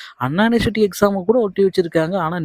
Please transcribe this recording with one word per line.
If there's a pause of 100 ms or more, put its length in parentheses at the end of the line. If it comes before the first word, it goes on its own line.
(180)
அண்ணா
யூனிவர்சிட்டி
எக்ஸாமை
கூட
ஒத்தி
வச்சிருக்காங்க.
ஆனா